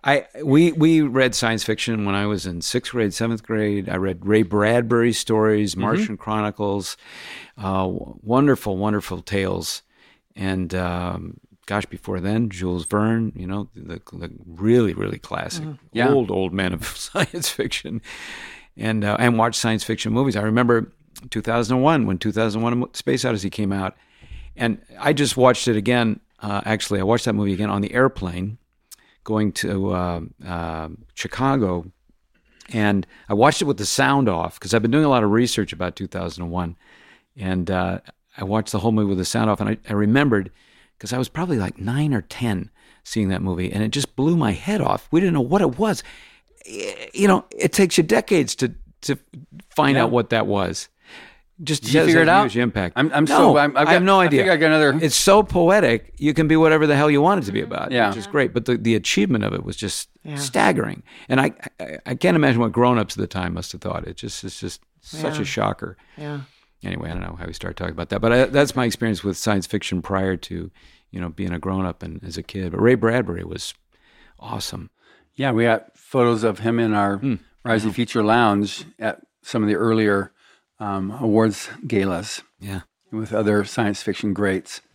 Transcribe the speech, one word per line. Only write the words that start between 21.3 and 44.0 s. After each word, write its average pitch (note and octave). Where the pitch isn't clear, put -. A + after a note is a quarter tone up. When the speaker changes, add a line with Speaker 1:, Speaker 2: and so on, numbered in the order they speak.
Speaker 1:
two G#2+
thousand A#2+
one, C#3+
when F#2+
two G#2+
thousand A2
one A#2+
Space C3+
Odyssey G2+
came G2+
out, F#2+
and A#2
I D3
just C#3
watched B2+
it A2
again. A2+
Uh, G2+
actually, G#2
I F#2+
watched A2+
that A#2
movie G#2
again G2+
on G2+
the G2+
airplane G#2
going G#2+
to, F#2+
uh, F2+
uh, E2
Chicago. G#2+
And G#2
I G#2
watched C#3
it -
with C#3+
the G#2
sound C3+
off E2+
'cause F#2+
I've A2
been A2+
doing D3+
a D3
lot B2
of G#2
research A2+
about F2
two G2
thousand F2+
and E2+
one. F2
And, F#2
uh, F2+
I G2
watched G#2
the G#2+
whole A2+
movie G#2+
with F#2+
the F2+
sound A2+
off. G2+
And G#2
I, A2
I A2
remembered, G#2+
'cause G#2+
I B2
was B2+
probably, E3
like, F#2
nine C#3
or G#2
ten G#2
seeing G#2
that F#2
movie. F2+
And G2+
it A2
just -